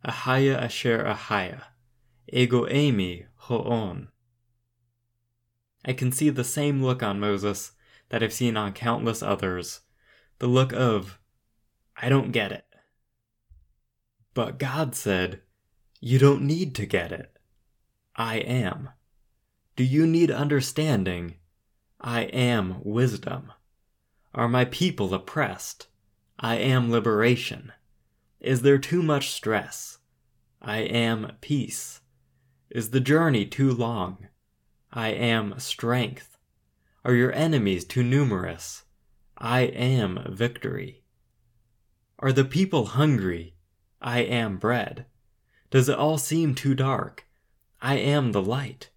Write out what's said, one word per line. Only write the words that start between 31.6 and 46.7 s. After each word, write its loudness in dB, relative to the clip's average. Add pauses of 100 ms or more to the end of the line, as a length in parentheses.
Is -6
the 2
journey 4
too 0
long? -4 (640)
I -4
am -2
strength. -4 (680)
Are 4
your 6
enemies 2
too 0
numerous? 0 (540)
I 2
am 0
victory. -6 (1120)
Are 2
the 4
people 2
hungry? 0 (460)
I -2
am -2
bread. -4 (640)
Does 4
it 2
all 2
seem 0
too 0